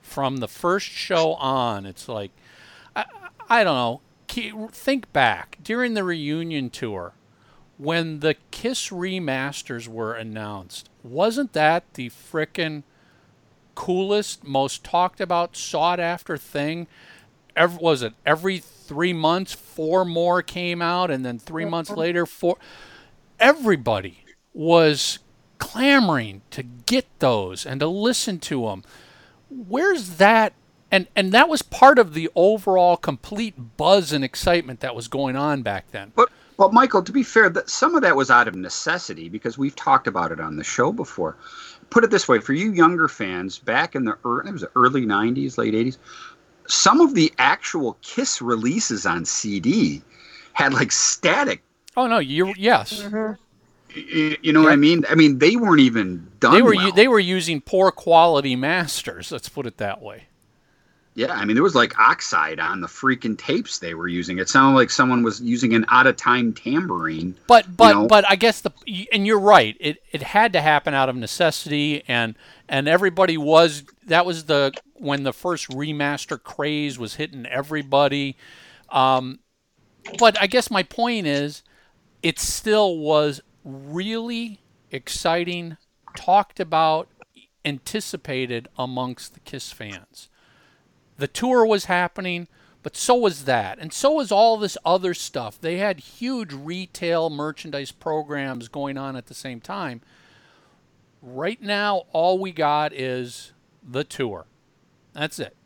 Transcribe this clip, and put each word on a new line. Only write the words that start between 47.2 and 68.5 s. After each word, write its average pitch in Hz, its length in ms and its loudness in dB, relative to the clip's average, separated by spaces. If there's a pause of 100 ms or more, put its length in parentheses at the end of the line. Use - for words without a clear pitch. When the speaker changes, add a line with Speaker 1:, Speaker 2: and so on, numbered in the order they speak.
Speaker 3:
actual 135 640 -2
Kiss - 380 -6
releases 120 640 -2
on 85 200 -2
C 101 340 -4
D 120 440 0 (500)
had, 139 200 2
like, 127 200 0
static. 202 680 0 (340)
Speaker 1:
Oh, 254 100 0
no, 226 120 0
you, 165 380 -2
yes. 202 460 0
Speaker 2:
Mm-hmm. 214 300 -6 (640)
Speaker 3:
Y-, - 80 -14 (260)
y-, 151 120 -4
you 156 100 2
know 156 100 8
what 156 60 8
I 151 40 8
Speaker 1:
Yep. 143 60 6
Speaker 3:
mean? 156 320 6
I 147 40 2
mean, 147 240 6
they 170 180 4
weren't 190 240 4
even 98 460 2 (140)
done 135 140 6
Speaker 1:
They 226 80 8
were 226 120 6
Speaker 3:
well. 185 120 0
Speaker 1:
u-, 190 60 0
they 214 160 6
were 226 120 4
using 175 400 -2
poor 190 300 4
quality 160 640 4
masters, 143 800 -4
let's 131 160 -12
put 135 180 -10
it 110 120 -12
that 101 220 -6
way. 104 240 -18 (920)
Speaker 3:
Yeah, 117 160 -4
I 104 120 -4
mean, 104 100 0
there 131 80 4
was, 175 140 2
like, 117 200 2
oxide 80 600 2
on 90 220 -4
the 85 80 -8
freaking 123 500 -4
tapes - 400 -4
they 85 160 -8
were 85 140 -8
using. 90 320 -4
It 92 80 -4
sounded 135 280 6
like 127 140 6
someone 127 320 2
was 113 180 0
using 120 320 0
an 113 160 4
out-of-time 123 680 4
tambourine, 90 800 -4 (100)
Speaker 1:
But, 208 300 6
but, 220 180 10
Speaker 3:
you - 0 -
know? 208 140 2
Speaker 1:
but 202 200 6
I 196 60 6
guess 214 280 2